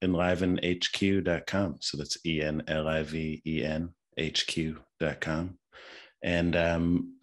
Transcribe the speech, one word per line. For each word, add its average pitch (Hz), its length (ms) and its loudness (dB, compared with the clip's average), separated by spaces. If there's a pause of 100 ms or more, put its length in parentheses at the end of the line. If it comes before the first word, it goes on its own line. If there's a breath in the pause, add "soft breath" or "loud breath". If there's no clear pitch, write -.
enliven 90 600 2
H 87 300 0
Q 98 280 4
dot 85 260 0
com. 95 340 0
So - 160 -4
that's 71 300 -6
E 80 160 2
N 76 240 0
L 78 220 0
I 80 140 0
V 78 440 -4
E 80 180 0
N 78 260 -2 (260)
H - 300 -2
Q 80 340 -4 (180)
dot 76 220 -2
com. 82 380 -2 (640 loud breath)
And, 85 340 2
um, 85 680 2